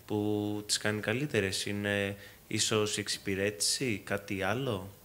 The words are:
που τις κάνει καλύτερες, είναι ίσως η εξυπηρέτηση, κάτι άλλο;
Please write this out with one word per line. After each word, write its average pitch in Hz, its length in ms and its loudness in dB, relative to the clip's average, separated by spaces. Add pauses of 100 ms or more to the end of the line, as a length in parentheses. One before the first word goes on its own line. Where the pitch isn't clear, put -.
που 104 600 0
τις - 120 0
κάνει 107 220 0
καλύτερες, 107 680 2
είναι 101 500 0 (300)
ίσως 107 500 2
η 107 40 0
εξυπηρέτηση, 101 1040 0
κάτι 98 380 -2
άλλο; 101 460 0 (160)